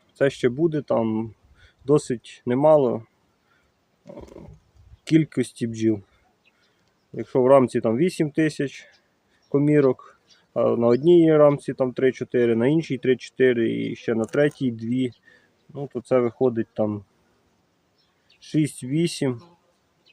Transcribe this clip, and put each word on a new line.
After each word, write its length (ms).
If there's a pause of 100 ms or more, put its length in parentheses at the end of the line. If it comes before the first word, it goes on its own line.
(140)
це 160
ще 180
буде 340
там 520 (500)
досить 640
немало, 560 (1040)
е, 60 (920)
кількості 600
бджіл. 340 (1120)
Якщо 300
в 40
рамці 340
там 160
вісім 340
тисяч 560 (640)
комірок, 720 (340)
а 80
на 240
одній 500
рамці 380
там 180
три-чотири, 640
на 100
іншій 320
три-чотири 720
і 240
ще 180
на 100
третій 460
дві, 400 (640)
ну, 180
то 80
це 180
виходить 560
там 300 (1400)
шість-вісім 1000 (720)